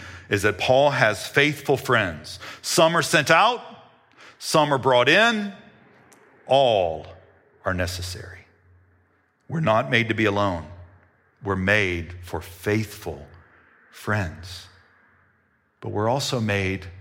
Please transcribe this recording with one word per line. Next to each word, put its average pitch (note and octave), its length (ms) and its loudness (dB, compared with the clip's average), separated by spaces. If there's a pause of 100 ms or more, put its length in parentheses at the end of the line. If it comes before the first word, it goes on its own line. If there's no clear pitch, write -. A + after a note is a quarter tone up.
(280)
is G2+ 140 0
that G#2 160 2
Paul C#3 320 4
has A#2 380 0
faithful C#3+ 500 0
friends. G2 600 -2 (240)
Some E3+ 340 4
are D3+ 60 2
sent D3+ 260 2
out, G3+ 320 4 (800)
some D3 340 2
are C3 60 2
brought B2 280 4
in, G#3 460 2 (920)
all G2+ 580 2 (580)
are F#2 120 -2
necessary. - 720 -8 (1000)
We're D3+ 120 -6
not A2+ 320 0
made A#2 180 2
to G#2+ 60 -2
be A2 100 0
alone. G2 400 0 (800)
We're G2 120 -2
made F#2 680 0
for E2 180 -10
faithful G2+ 840 -6 (640)
friends. - 760 -6 (1120)
But G#2 100 -12
we're G#2 200 0
also C3+ 300 -2
made G2 480 -2 (140)